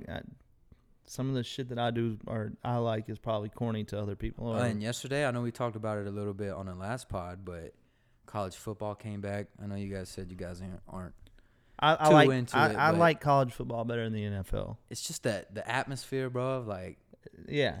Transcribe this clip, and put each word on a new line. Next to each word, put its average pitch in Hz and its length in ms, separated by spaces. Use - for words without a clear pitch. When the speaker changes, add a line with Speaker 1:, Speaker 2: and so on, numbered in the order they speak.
Speaker 1:
I, - 120
some 131 240
of 135 60
the 123 80
shit 123 260
that 120 100
I 120 120
do 117 260
or 110 240
I 120 120
like 113 320
is 107 100
probably 107 300
corny 110 360
to 104 160
other 104 160
people. 113 300
Or 113 100
Speaker 2:
Uh, 123 80
and 107 180
yesterday, 135 420
I 127 60
know 120 100
we 120 100
talked 117 260
about 107 220
it 101 80
a - 40
little 101 220
bit 98 180
on 95 140
the 92 100
last 101 340
pod, 90 360
but 85 280
college 98 300
football 104 400
came 104 260
back. 101 260
I 101 60
know 101 80
you 98 180
guys 92 160
said 95 220
you 92 60
guys 90 240
ain't, 92 260
aren't 90 260
Speaker 1:
I, 156 200
I 156 80
Speaker 2:
too 156 60
Speaker 1:
like, 147 160
Speaker 2:
into 127 280
Speaker 1:
I, 147 120
Speaker 2:
it, 107 80
Speaker 1:
I 151 140
Speaker 2:
but 165 80
Speaker 1:
like 165 220
college 139 300
football 117 320
better 117 220
than 110 80
the 107 100
N 104 100
F 98 200
L. - 260
Speaker 2:
it's - 160
just - 180
that 101 300
the 104 160
atmosphere, 131 600
bro, 127 300
of, 117 80
like, 92 300
Speaker 1:
Yeah. 127 320